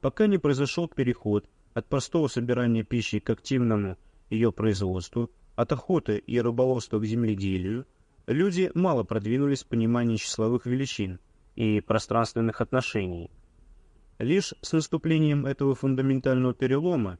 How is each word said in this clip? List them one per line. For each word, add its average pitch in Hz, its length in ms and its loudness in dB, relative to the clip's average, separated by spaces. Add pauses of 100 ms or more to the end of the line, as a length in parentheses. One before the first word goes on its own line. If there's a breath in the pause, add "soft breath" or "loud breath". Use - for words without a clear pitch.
Пока 214 240 2
не 202 100 4
произошел 143 520 0
переход 117 600 0 (240)
от - 160 -6
простого 147 400 0
собирания 120 560 0
пищи 110 340 -2
к - 120 -4
активному 110 680 0 (320)
ее 110 240 2
производству, 101 800 -2 (260)
от 117 160 0
охоты 135 460 -2
и 117 200 -2
рыболовства 120 600 0
к 110 80 -2
земледелию, 107 800 -2 (400)
люди 175 480 2
мало 160 300 2
продвинулись 120 580 0
в - 60 -20
понимании 117 480 2
числовых 113 500 -2
величин 120 520 -4 (380)
и 107 240 2
пространственных 110 800 0
отношений. 98 680 -2 (880)
Лишь 156 420 0
с - 140 -6
наступлением 156 720 2
этого 135 280 0
фундаментального 131 760 2
перелома 131 680 0